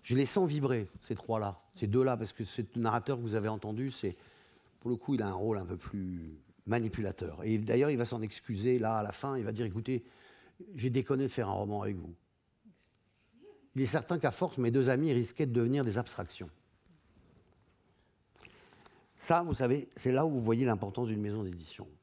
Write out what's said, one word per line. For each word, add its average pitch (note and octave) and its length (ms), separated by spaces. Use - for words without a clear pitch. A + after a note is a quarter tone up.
Je B2 140
les C3+ 100
sens F#3 220
vibrer, C3 400
ces - 140
trois-là, G#2+ 460
ces A2 140
deux-là, B2+ 280
parce A2+ 160
que - 120
ce A2 180
narrateur A#2 420
que A#2+ 60
vous A2 100
avez A2 140
entendu, A2 420
c'est, G2+ 260
pour B2 120
le A#2+ 60
coup, C#3 180
il A2+ 80
a G2+ 40
un F#2+ 60
rôle G#2 240
un F#2+ 80
peu F2+ 120
plus F2 640
manipulateur. G2+ 760
Et A2 140
d'ailleurs, A#2+ 320
il C#3 80
va A#2 80
s'en A2+ 160
excuser, A2+ 580
là, A2 180
à G#2+ 60
la G2+ 80
fin, C#3 260
il A#2 60
va G#2+ 80
dire, « A2+ 160
Écoutez, A2+ 360
j'ai B2 140
déconné C3 340
de C3 60
faire G#2+ 200
un G2 40
roman G2+ 280
avec G2+ 140
vous. » E2+ 200
Il C3 60
est C3+ 40
certain D#3 340
qu'à C#3+ 120
force, - 260
mes A#2+ 140
deux C3 180
amis C#3+ 220
risquaient B2 340
de B2 60
devenir B2 320
des G#2+ 140
abstractions. - 520
Ça, E3+ 260
vous D#3+ 100
savez, B2+ 420
c'est - 160
là C#3 140
où D#3+ 40
vous C3 120
voyez A2+ 240
l'importance A2 420
d'une G#2+ 140
maison G#2 220
d'édition. F2 440